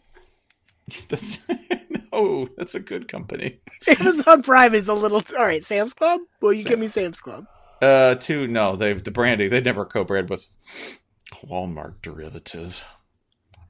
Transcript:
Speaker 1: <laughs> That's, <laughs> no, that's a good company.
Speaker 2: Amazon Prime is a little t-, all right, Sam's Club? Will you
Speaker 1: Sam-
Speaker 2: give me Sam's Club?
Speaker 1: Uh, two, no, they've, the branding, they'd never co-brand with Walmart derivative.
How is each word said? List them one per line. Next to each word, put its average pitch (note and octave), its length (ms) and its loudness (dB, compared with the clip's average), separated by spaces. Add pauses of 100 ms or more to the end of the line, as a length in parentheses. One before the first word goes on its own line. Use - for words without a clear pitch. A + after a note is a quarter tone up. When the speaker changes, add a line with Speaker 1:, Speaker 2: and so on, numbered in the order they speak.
(920)
Speaker 1:
<laughs> - 200 -18
That's, - 300 -8 (380)
<laughs> - 360 -12
no, E3 340 0 (100)
that's F3 160 -10
a - 60 -10
good - 300 -12
company. - 500 -10 (400)
Speaker 2:
Amazon D#4+ 420 6
Prime B3+ 320 6
is G#3 140 0
a G#3+ 60 0
little G#3 260 0
t-, - 160 -6
all B3 100 0
right, E3 160 0
Sam's G#3 320 -2
Club? F4 280 0 (180)
Will G#3 140 2
you G#3+ 100 -4
Speaker 1:
Sam- G3+ 60 -4
Speaker 2:
give A#3 100 2
me A3 80 -4
Sam's F#3 320 -4
Club? C3+ 260 -16 (360)
Speaker 1:
Uh, C3 340 6
two, C#3+ 320 -4
no, G#2+ 300 0
they've, G2+ 260 -2
the A2 80 -10
branding, A#2 380 0
they'd B2 160 0
never G#2 180 -2
co-brand F#2+ 460 -2
with F#2+ 180 -8 (1000)
Walmart F2 560 -10
derivative. D#2 840 -14 (840)